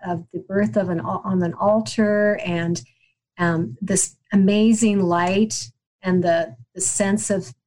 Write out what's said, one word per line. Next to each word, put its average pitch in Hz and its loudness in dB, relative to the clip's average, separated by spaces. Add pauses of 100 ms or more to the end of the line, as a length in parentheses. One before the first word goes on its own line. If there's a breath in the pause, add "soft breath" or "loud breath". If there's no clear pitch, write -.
of 170 -6
the 175 -8
birth 208 -2
of 185 0
an 170 -2
al-, 190 -6
on 190 0
an 170 -2
altar 208 0
and, 170 -2 (580 soft breath)
um, 170 0
this 190 -2 (160)
amazing 208 4
light 185 0 (320)
and 185 2
the, 165 0 (200)
the 185 -6
sense 202 -2
of 190 -4 (140)